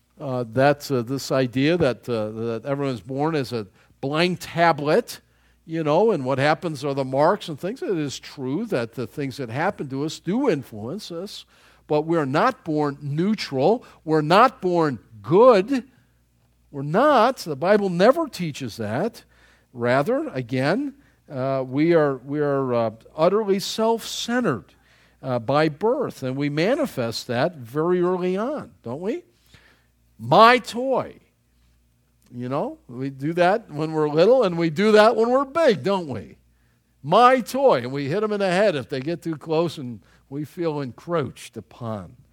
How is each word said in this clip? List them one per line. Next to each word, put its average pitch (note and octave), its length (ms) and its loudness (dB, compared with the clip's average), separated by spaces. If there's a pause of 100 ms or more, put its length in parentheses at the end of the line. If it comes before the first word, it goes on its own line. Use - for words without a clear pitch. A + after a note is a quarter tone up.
(200)
Uh, B2+ 320 -6
that's, C#3 380 2
uh, B2+ 120 0
this B2+ 280 -6
idea C3+ 460 0
that, C3 320 -2
uh, A2 220 -4
that A2+ 340 -8
everyone's C#3 380 -6
born C#3+ 340 -4
as B2 160 -4
a A2 160 -6 (320)
blank D#3 400 -2
tablet, E3 800 0 (460)
you D#3+ 180 -4
know, F3+ 280 2
and D3 120 -2
what C3 140 -2
happens D3+ 440 -2
are C#3 120 -4
the C3+ 100 -2
marks D3 440 0
and D3+ 120 -10
things. G#3+ 220 -8
It D#4+ 80 -6
is D3+ 280 -4
true C#3+ 480 -8
that B2+ 280 -4
the A#2+ 120 -8
things C#3 300 -8
that B2 140 -10
happen D#3+ 400 -4
to C3+ 140 -6
us D#3 140 -8
do B3 300 -2
influence C#3+ 640 -6
us, F3 320 -14 (420)
but D3+ 160 0
we're D#3+ 220 0
not E3 400 0
born D3+ 380 -2
neutral. D#3+ 800 0 (180)
We're D#3 200 0
not G3 400 6
born E3 360 0 (220)
good. G#3+ 680 4 (840)
We're C#3 120 -8
not. A#3+ 560 4
The D#3 160 -8
Bible G3 360 2
never B3 380 4
teaches C#3 500 -8
that. A#2+ 460 -4 (500)
Rather, C#3+ 540 0
again, C3+ 680 -2 (360)
uh, C3+ 360 -4
we D3 260 2
are, D3 240 4
we C#3 240 -6
are, C#3 320 -2
uh, A#2 180 0 (240)
utterly G3 440 2
self-centered, A3+ 1160 -4 (480)
uh, B2+ 160 -4
by C#3 300 2
birth, G#3+ 540 -4
and C3 120 -4
we C#3+ 140 -2
manifest D#3+ 800 -2
that C#3+ 300 -2
very D3+ 440 -2
early F3+ 380 -2
on, A3+ 320 -8 (120)
don't B2+ 200 -10
we? C4 200 -6 (960)
My G3+ 400 6
toy. A#3 580 -4 (1120)
You B2 200 -10
know, G#3+ 280 -4 (100)
we C3 200 -8
do C#3 240 -6
that F3+ 380 2
when D#3 220 -6
we're D3+ 160 0
little, G3+ 360 6
and F3 140 0
we E3+ 100 2
do F#3+ 240 2
that G#3+ 240 8
when A3+ 140 2
we're C4+ 160 2
big, C4+ 360 2
don't F3+ 260 -2
we? G#2 280 -10 (640)
My B3 380 6
toy, B3 380 4
and B2 120 -4
we C#3 180 -4
hit F#3+ 140 -2
'em G#3+ 100 -2
in G#3 80 -2
the F#3+ 100 0
head F#3 260 4
if B2+ 120 -6
they C3+ 120 -6
get D#3+ 220 -6
too E3 140 -6
close, D#3+ 420 -2
and B2 220 -12 (280)
we C#3+ 160 -10
feel D#3 360 -6
encroached C#3 760 -8
upon. G#2+ 600 -12 (160)